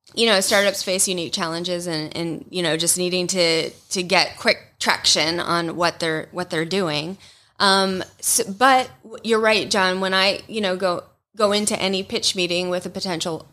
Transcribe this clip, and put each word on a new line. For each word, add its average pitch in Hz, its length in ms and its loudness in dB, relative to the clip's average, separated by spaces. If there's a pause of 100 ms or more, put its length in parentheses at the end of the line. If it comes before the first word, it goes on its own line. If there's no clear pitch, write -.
(140)
you 226 120 2
know, 208 140 4
startups 202 420 2
face 190 240 0
unique 180 260 -4
challenges 175 540 -4
and, 156 300 -4
and, 170 340 -4
you 180 120 -4
know, 160 140 0
just 165 220 0
needing 180 300 0
to, 170 420 0 (200)
to 185 120 -2
get 175 360 0
quick - 200 0 (220)
traction 170 580 0
on 170 380 -2
what 170 240 -2
they're, 160 320 -4
what 175 180 -6
they're 165 140 0
doing. 165 540 -2 (420)
Um, 190 420 4 (160)
s-, - 240 0
but 254 480 2 (120)
w-, - 200 -18
you're 220 180 2
right, 220 300 2
John, 185 300 2
when 190 140 0
I, 190 340 2
you 220 140 -6
know, 185 140 0
go, 185 280 0 (320)
go 208 160 2
into 208 280 0
any 190 220 0
pitch - 320 -2
meeting 180 360 -2
with 180 160 -4
a 185 40 -10
potential 180 640 -6